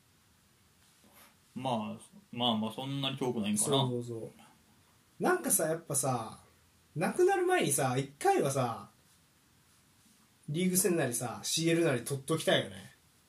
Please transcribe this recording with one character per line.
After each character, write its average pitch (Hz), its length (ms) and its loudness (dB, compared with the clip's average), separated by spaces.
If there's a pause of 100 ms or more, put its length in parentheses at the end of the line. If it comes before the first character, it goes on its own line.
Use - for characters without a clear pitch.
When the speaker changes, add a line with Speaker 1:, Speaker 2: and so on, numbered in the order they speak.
(1600)
Speaker 1:
ま 131 160 -4
あ、 110 260 -4 (340)
ま 120 160 0
あ 110 100 4
ま 107 100 0
あ、 110 60 -6
そ 135 120 -8
ん 139 140 -4
な 135 120 -2
に 135 60 -8
遠 123 160 -2
く 113 60 -4
な 101 80 -2
い 107 60 0
ん 104 40 0
か - 40 2
な。 - 60 0
Speaker 2:
そ 135 200 2
う - 40 0
そ 120 80 -2
う 120 40 -6
そ 113 300 -10 (880)
う。 170 40 -4
な 339 100 4
ん 359 80 -2
か 254 80 -4
さ、 170 160 2
や 160 100 0
っ 160 100 -10
ぱ 147 100 -4
さ、 120 440 -2 (560)
亡 175 160 0
く 359 140 4
な 392 100 6
る 370 100 2
前 359 180 2
に 143 80 0
さ、 131 260 2
一 139 220 -2
回 381 220 4
は 135 100 0
さ、 117 380 -4 (1600)
リ 175 180 0
ー - 20 4
グ - 80 2
戦 180 180 4
な 143 120 2
り 120 60 -2
さ、 110 300 -6
シ 160 220 0
ー 165 60 4
エ - 40 4
ル 170 100 4
な 143 80 2
り 120 100 -2
取 131 160 -4
っ - 40 -16
と 160 140 -2
き - 80 -4
た 170 120 4
い - 60 2
よ - 60 -8
ね。 - 260 -16 (340)